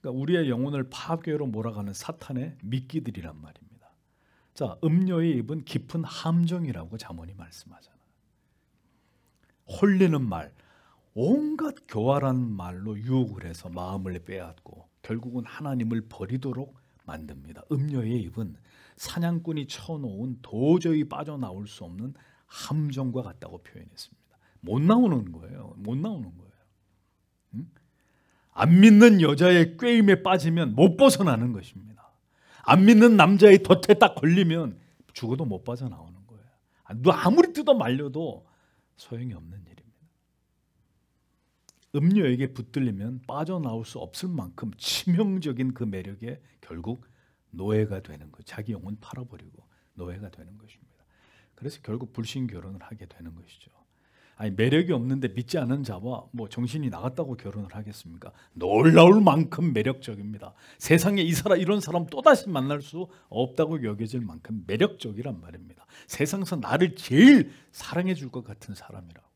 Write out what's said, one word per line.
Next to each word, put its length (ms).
그러니까 200
우리의 300
영혼을 400
파괴로 560
몰아가는 480
사탄의 680
미끼들이란 760
말입니다. 500
자, 320
음녀의 540
입은 260
깊은 400
함정이라고 960
잠언이 340
말씀하잖아요. 680
홀리는 420
말, 300
온갖 600
교활한 640
말로 460
유혹을 460
해서 240
마음을 520
빼앗고 680
결국은 420
하나님을 640
버리도록 680
만듭니다. 580
음녀의 500
입은 340
사냥꾼이 680
쳐놓은 760
도저히 600
빠져나올 640
수 180
없는 300
함정과 760
같다고 400
표현했습니다. 580
못 220
나오는 500
거예요. 440
못 200
나오는 400
거예요. 160
응? 160
안 280
믿는 400
여자의 580
꾀임에 440
빠지면 520
못 220
벗어나는 560
것입니다. 580
안 220
믿는 320
남자의 460
덫에 360
딱 180
걸리면 600
죽어도 320
못 200
빠져나오는 500
거예요. 180
아, 100
너 160
아무리 420
뜯어 220
말려도 760
소용이 320
없는 300
일입니다. 280
음녀에게 580
붙들리면 760
빠져나올 580
수 140
없을 300
만큼 480
치명적인 960
그 100
매력에 560
결국 460
노예가 520
되는 280
거, 120
자기 300
영혼 280
팔아버리고 640
노예가 360
되는 280
것입니다. 320
그래서 280
결국 300
불신 340
결혼을 360
하게 240
되는 280
것이죠. 360
아니, 120
매력이 400
없는데 420
믿지 240
않은 240
자와 480
뭐 180
정신이 400
나갔다고 480
결혼을 380
하겠습니까? 580
놀라울 640
만큼 540
매력적입니다. 800
세상에 420
이 140
사람, 240
이런 220
사람 260
또다시 420
만날 320
수 260
없다고 560
여겨질 380
만큼 440
매력적이란 760
말입니다. 420
세상에서 500
나를 400
제일 560
사랑해 440
줄 160
것 120
같은 320
사람이라고요. 600